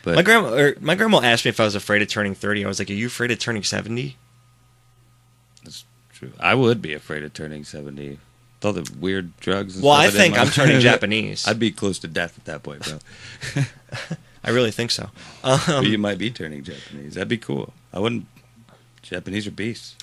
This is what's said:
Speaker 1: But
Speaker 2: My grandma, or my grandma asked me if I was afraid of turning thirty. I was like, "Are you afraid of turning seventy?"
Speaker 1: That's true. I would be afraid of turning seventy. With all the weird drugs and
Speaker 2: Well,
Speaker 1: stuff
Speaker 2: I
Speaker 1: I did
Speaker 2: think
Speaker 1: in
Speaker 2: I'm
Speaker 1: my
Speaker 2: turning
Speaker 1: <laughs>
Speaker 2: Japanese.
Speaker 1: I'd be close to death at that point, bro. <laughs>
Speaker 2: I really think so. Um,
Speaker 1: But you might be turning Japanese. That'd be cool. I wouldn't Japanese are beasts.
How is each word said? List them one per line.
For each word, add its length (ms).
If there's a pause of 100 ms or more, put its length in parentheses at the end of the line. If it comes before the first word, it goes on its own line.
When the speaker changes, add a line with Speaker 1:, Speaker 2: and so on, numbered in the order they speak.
Speaker 1:
But 140
Speaker 2:
My 60
grandma, 300
or 280
my 140
grandma 280
asked 240
me 40
if 100
I 40
was 100
afraid 280
of 60
turning 260
thirty. 300
I 40
was 100
like, 120
"Are 40
you 120
afraid 240
of 80
turning 240
seventy?" 540 (1500)
Speaker 1:
That's 220 (280)
true. 280
I 140
would 280
be 120
afraid 280
of 100
turning 320
seventy. 540 (420)
With 40
all 80
the 260
weird 420
drugs 360
and 80
Speaker 2:
Well, 100
Speaker 1:
stuff 80
Speaker 2:
I 40
Speaker 1:
I 40
did 60
Speaker 2:
think 180
Speaker 1:
in 60
Speaker 2:
I'm 80
Speaker 1:
my 40
Speaker 2:
turning 280
Speaker 1:
<laughs> 100
Speaker 2:
Japanese. 560
Speaker 1:
I'd 120
be 120
close 300
to 80
death 300
at 80
that 160
point, 200
bro. 160 (560)
<laughs> 920
Speaker 2:
I 60
really 220
think 180
so. 200 (320)
Um, 240
Speaker 1:
But 200
you 120
might 200
be 120
turning 340
Japanese. 500
That'd 140
be 100
cool. 340 (200)
I 60
wouldn't 280 (800)
Japanese 420
are 60
beasts. 500